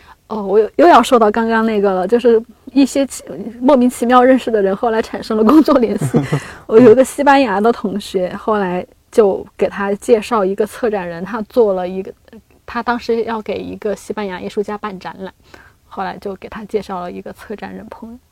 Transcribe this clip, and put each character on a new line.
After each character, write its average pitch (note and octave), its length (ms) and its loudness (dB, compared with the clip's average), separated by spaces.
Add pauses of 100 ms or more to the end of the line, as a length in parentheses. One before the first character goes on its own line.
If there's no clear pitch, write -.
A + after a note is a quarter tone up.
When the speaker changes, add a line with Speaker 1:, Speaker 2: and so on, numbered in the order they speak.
(280)
Speaker 1:
哦， A3 160 -8
我 G3 140 0
又， G#3 200 2
又 D4 100 6
要 C4 160 8
说 A#3+ 160 2
到 G#3+ 100 4
刚 A3+ 180 0
刚 A3+ 180 0
那 A3 140 0
个 G3 120 2
了， F#3 160 -2
就 A#3 120 2
是 A3+ 220 4 (300)
一 C4+ 140 4
些 C#4 200 0
奇-， - 180 -12 (380)
莫 C4 160 4
名 B3 100 4
其 B3 180 -4
妙 B3 180 4
认 C4 140 6
识 A#3+ 120 -4
的 A3 100 2
人 F#3+ 160 0
后 A#3 140 -2
来 A3 120 -2
产 - 200 -8
生 A3 160 -4
了 A3 60 4
工 C#4 180 6
作 C#4+ 160 4
联 G#3+ 220 0
系。 C#3+ 200 0 (220)
Speaker 2:
<laughs> - 240 -20
Speaker 1:
我 A3 140 4
有 A#3+ 120 8
一 A3+ 40 8
个 C4 100 4
西 - 180 -6
班 C#4 160 4
牙 G3+ 220 0
的 A#3 100 4
同 G3 280 -4
学， F3+ 360 -6
后 G#3+ 220 -2
来 F3+ 260 -2 (280)
就 G#3 340 2 (100)
给 F#3+ 140 -2
他 G3+ 240 -6
介 G#3+ 260 0
绍 G#3+ 240 -2
一 G3 120 -2
个 G#3+ 100 -2
策 - 240 -6
展 G3 180 -6
人， E3+ 160 -10
他 G#3+ 200 -10
做 G#3 300 0
了 F3+ 140 -4
一 F#3+ 140 -8
个， A3 100 -12 (540)
他 - 160 -10
当 A#3+ 160 -4
时 A3+ 280 -4
要 A3+ 180 -8
给 F#3+ 160 -8
一 F#3 160 -12
个 G3 200 -6
西 - 160 -14
班 G#3 140 -8
牙 F#3 160 -10
艺 G3 80 -10
术 G3+ 140 -4
家 G#3+ 120 -10
办 G#3 240 -10
展 F3 200 -14
览， F#3+ 120 -14 (560)
后 - 160 -10
来 E3+ 140 -10
就 G2+ 200 -12
给 - 120 -18
他 G#3+ 160 -14
介 G3+ 160 -6
绍 F#3 180 -10
了 F3+ 120 -10
一 F#3+ 100 -14
个 G3+ 120 -16
策 - 220 -16
展 F#3+ 160 -14
人 F#3+ 200 -16
朋 A3+ 200 -18
友， A#3+ 60 -20 (140)